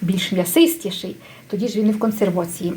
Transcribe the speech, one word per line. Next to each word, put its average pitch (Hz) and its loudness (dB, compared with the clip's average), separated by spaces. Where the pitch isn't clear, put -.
більш 185 -2
м'ясистіший, 196 0
тоді 208 -2
ж 202 -2
він 214 2
і 214 4
в 214 -2
консервації 180 0